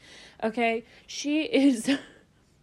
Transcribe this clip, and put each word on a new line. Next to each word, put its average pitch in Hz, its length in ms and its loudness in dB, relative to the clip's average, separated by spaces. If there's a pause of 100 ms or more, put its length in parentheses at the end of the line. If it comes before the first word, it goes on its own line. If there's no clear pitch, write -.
(420)
Okay? 226 440 -2 (200)
She 294 380 -4
is 269 460 2 (720)